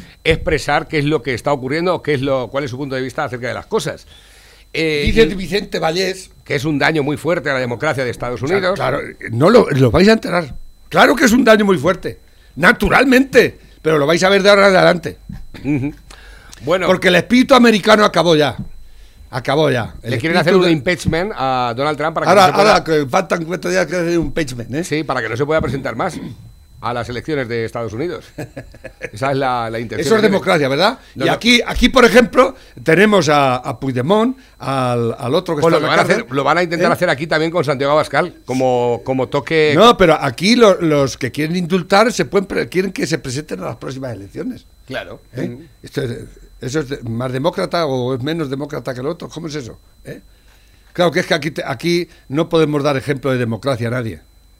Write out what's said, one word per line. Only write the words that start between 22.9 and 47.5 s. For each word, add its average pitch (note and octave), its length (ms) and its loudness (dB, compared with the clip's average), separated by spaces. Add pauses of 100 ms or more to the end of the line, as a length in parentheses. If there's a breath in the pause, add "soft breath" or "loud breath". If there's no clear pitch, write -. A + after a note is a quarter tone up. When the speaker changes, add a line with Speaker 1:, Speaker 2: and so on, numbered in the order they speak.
Speaker 2:
faltan F3+ 360 -2
cuatro F3 260 -6
días F#3 160 0
que E3+ 80 -6
hacer E3+ 240 -2
un D3+ 80 -2
impeachment, B2+ 480 -6
¿eh? E3 80 -4
Speaker 1:
Sí, D#3 200 -4
para B2+ 180 -4
que A2 80 -4
no A2+ 80 -6
se C#3+ 80 0
pueda D#3 160 0
presentar C3+ 340 -6
más D#3+ 240 -6 (640)
a A#2 120 -6
las A#2+ 160 -6
elecciones B2+ 400 -6
de A#2 160 -4
Estados A2+ 260 -8
Unidos. C#3+ 400 -8
Speaker 2:
<laughs> - 840 -16
Speaker 1:
Esa C3+ 180 -4
es C3+ 60 -2
la, B2 320 -2
la A#2 100 -6
intención. A2 200 -8
Speaker 2:
Eso F3+ 160 2
es G#3+ 40 2
Speaker 1:
Es - 20 0
decir, G#3 100 4
Speaker 2:
democracia, F3 380 0
¿verdad? F#3 280 0 (180 loud breath)
Speaker 1:
no, B2 100 -4
Speaker 2:
Y - 20 2
Speaker 1:
no. D#3+ 60 2
Speaker 2:
aquí, A#3+ 340 2
aquí, G3+ 220 2
por A#3+ 160 6
ejemplo, B3 500 4 (260 loud breath)
tenemos F3 460 4
a, C#3 300 2
a B2+ 240 -8
Puigdemont, E3+ 560 0 (220 soft breath)
al, B2 600 -2
al C3 160 -4
otro E3 220 -4
que D3+ 40 -2
Speaker 1:
Pues E3 140 4
Speaker 2:
está D3+ 60 4
Speaker 1:
lo D3+ 60 -4
Speaker 2:
en C#3 40 -2
Speaker 1:
que E3 60 2
Speaker 2:
la - 0 -
Speaker 1:
van - 20 4
a D#3 80 2
Speaker 2:
cárcel. A3 160 0
Speaker 1:
hacer, C3 120 -8
lo C#3 100 0
van D3 120 2
a F3+ 60 2
intentar E3+ 260 0
Speaker 2:
¿Eh? E3+ 40 2
Speaker 1:
hacer F3 160 0
aquí D3+ 180 -2
también D#3+ 240 0
con E3 140 0
Santiago C#3 260 0
Abascal, D3+ 420 0 (120)
como, B2 580 0
como C3 240 -2
toque. D3+ 480 0
Speaker 2:
No, A3+ 220 6
pero E3 220 6
aquí D3+ 360 0
lo, G3+ 240 6
los D3 380 0
que B2+ 140 -6
quieren D#3+ 260 -4
indultar F#3+ 560 2
se F3 100 -2
pueden F#3+ 240 -2
pre-, E3 220 -4
quieren F#3 240 -4
que - 120 -6
se D3 140 -4
presenten D#3 400 -10
a F3 60 -10
las B2 100 -8
próximas C3 380 -10
elecciones. G2 520 -12 (220)
Speaker 1:
Claro. G#2+ 340 -12 (140)
Speaker 2:
¿Eh? B2+ 140 -6
Speaker 1:
Mm. C3+ 180 -16 (160)
Speaker 2:
Esto - 200 -8
es, A#2+ 80 -6 (500)
¿eso C3 180 -4
es C#3 80 -6
de-, C3 160 -10
más B2 300 -6
demócrata E3+ 540 -4